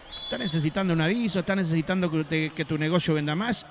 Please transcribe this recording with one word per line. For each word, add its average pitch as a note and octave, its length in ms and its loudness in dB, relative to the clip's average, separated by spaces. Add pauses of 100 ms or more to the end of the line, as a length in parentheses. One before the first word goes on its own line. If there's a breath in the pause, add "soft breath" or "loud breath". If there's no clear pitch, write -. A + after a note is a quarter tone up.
(240)
Está - 140 -4
necesitando E3 560 0
un D#3+ 60 2
aviso, F#3+ 400 0
está F#3+ 140 0
necesitando F3 560 2
que D#3 140 0
te-, D#3 260 -2
que D#3 140 -4
tu D#3 120 -2
negocio D#3 380 2
venda D3+ 220 0
más. A3 340 -2